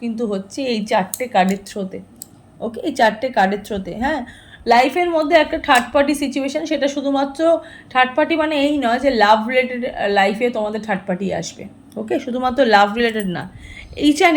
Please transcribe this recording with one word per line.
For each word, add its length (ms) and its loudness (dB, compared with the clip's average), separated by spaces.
কিন্তু 260 -4
হচ্ছে 360 -6
এই 240 -2
চারটে 400 -2
কার্ডের 400 2
থ্রোতে, 340 -10
ওকে? 200 -8
এই 120 -4
চারটে 360 2
কার্ডের 360 0
থ্রোতে, 300 -8
হ্যাঁ? 320 -4
লাইফের 440 4
মধ্যে 260 2
একটা 220 2
থার্ড 340 2
পার্টি 220 2
সিচুয়েশন, 500 -4
সেটা 240 0
শুধুমাত্র 720 0
থার্ড 240 2
পার্টি 220 2
মানে 200 0
এই 220 2
নয় 200 0
যে 120 2
লাভ 380 4
রিলেটেড, 360 0
আহ, 240 -4
লাইফে 420 2
তোমাদের 300 -4
থার্ড 260 -4
পার্টি 280 -4
আসবে, 300 -8
ওকে? 220 -4
শুধুমাত্র 480 0
লাভ 300 6
রিলেটেড 300 -2
না, 240 -8
each 240 2
and 160 4